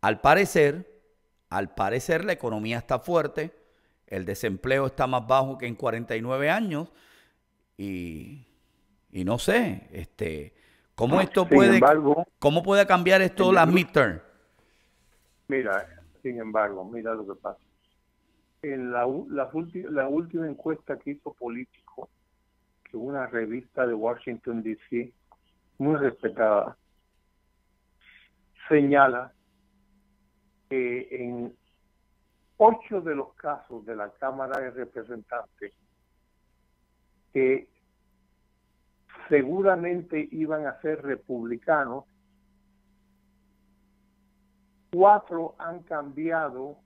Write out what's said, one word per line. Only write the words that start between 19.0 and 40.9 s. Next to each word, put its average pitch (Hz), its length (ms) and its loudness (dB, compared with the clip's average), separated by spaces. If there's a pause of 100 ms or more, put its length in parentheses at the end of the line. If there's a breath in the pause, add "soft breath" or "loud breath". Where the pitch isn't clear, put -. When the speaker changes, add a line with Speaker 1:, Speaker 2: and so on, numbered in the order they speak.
Speaker 2:
u-, 135 220 -4
las 139 240 -6
ulti-, 170 380 -8
la 139 180 -2
última 165 380 -4
encuesta 151 520 -6
que - 140 -12
hizo 143 200 -12
Político, - 760 -14 (760)
que - 120 -16
una 131 300 -8
revista 120 600 -4
de 120 80 -2
Washington, 117 680 -6
D 110 160 -6 (100)
C, 123 240 -6 (680)
muy 147 180 0
respetada, 113 800 0 (1900 soft breath)
señala 139 640 4 (1400)
que 127 400 -4
en 120 440 -10 (1040)
ocho 220 460 4
de 160 140 -4
los - 180 -8
casos 127 500 -10
de 113 120 -12
la 104 140 -10
Cámara 135 500 -8
de 131 100 -10
Representantes 117 1000 -14 (1600)
que 131 340 0 (1600)
seguramente 170 1000 0
iban 156 360 -6
a - 140 -10
ser 156 220 -6